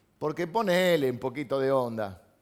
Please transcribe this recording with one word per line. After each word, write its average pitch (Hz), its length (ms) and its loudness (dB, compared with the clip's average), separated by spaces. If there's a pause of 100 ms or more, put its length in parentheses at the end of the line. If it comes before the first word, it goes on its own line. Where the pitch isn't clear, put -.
(180)
porque 156 280 -4
ponele 175 640 2
un 123 80 -4
poquito 131 420 -4
de 135 100 2
onda. 113 520 -2 (200)